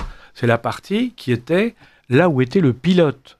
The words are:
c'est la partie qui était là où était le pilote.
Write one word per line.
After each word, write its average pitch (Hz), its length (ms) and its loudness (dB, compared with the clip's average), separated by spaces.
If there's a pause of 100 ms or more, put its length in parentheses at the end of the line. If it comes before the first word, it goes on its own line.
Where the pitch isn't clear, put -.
(340)
c'est - 140 -4
la 117 100 2
partie 208 600 -4
qui - 140 -6
était 170 440 -2 (340)
là 156 200 4
où 131 120 0
était 156 200 0
le 135 100 4
pilote. 165 680 0